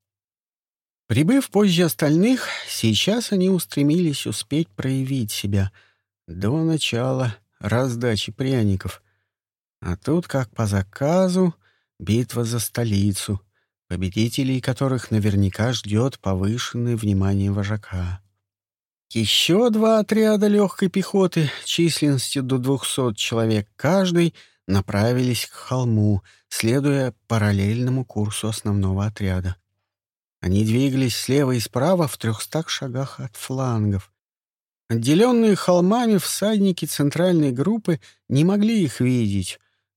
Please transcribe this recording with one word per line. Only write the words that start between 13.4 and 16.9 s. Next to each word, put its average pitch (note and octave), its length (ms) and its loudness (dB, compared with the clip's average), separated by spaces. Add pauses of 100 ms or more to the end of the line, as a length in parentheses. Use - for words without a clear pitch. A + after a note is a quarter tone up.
победителей A2+ 720 -2
которых C3 500 -2
наверняка G#2 640 0
ждет A2+ 460 -2
повышенное A2+ 800 -4